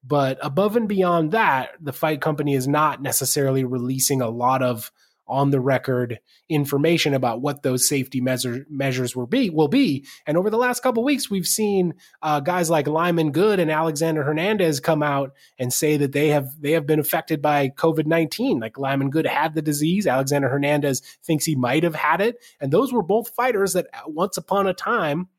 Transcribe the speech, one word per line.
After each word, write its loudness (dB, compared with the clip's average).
But 0
above 0
and 0
beyond 2
that, 2
the -8
fight 0
company 0
is 0
not 2
necessarily 0
releasing -2
a 0
lot 2
of -2
on-the-record 0
information 2
about 0
what -4
those 0
safety -2
measure-, -2
measures -4
will -4
be, 0
will 2
be. 0
And 0
over 2
the 0
last 0
couple 2
of -2
weeks, 0
we've -2
seen, 0
uh, 0
guys 0
like 2
Lyman 0
Good 2
and 2
Alexander 0
Hernandez 0
come 0
out -2
and -4
say 0
that 0
they 2
have, -2
they -4
have 0
been 2
affected -2
by 2
covid 0
nineteen. 0
Like, -10
Lyman -2
Good 0
had -2
the -2
disease. 0
Alexander 0
Hernandez 0
thinks 0
he -2
might 0
have -2
had 2
it. 0
And -2
those 2
were 0
both -2
fighters 0
that, -2
uh, -16
once -4
upon 0
a -2
time -2